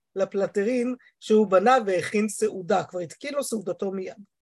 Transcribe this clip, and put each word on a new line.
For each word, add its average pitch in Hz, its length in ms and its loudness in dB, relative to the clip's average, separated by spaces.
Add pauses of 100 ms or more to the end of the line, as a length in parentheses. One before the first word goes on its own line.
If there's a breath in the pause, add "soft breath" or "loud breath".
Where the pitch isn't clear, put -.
(160)
לפלטרין 202 760 -2 (260 soft breath)
שהוא 214 260 4
בנה 190 300 6 (100)
והכין 196 420 0
סעודה, 190 560 -2
כבר 180 160 -10
התקין 269 340 -12
לו 277 100 -4
סעודתו 196 460 -6
מיד. 190 260 -8 (420)